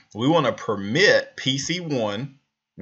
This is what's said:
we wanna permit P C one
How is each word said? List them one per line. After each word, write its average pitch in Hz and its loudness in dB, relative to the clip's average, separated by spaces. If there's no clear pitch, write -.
we 117 -2
wanna 147 4
permit 110 2
P 131 -4
C 170 -6
one 131 -4